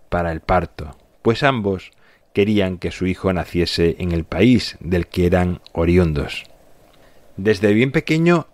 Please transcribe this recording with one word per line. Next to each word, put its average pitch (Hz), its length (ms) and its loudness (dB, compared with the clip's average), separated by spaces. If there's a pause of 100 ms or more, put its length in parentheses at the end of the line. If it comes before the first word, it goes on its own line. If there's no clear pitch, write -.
para 87 240 -2
el 80 80 -6
parto, 82 560 -4 (260)
pues 113 220 0
ambos 104 480 -2 (400)
querían 101 460 0
que 87 140 -6
su 92 160 -4
hijo 92 260 -2
naciese 85 680 0
en 87 120 -4
el 82 120 -2
país 104 560 2
del 87 280 -2
que 90 180 0
eran 90 360 0 (120)
oriundos. 85 680 0 (960)
Desde 101 360 2
bien 123 180 2
pequeño, 165 640 2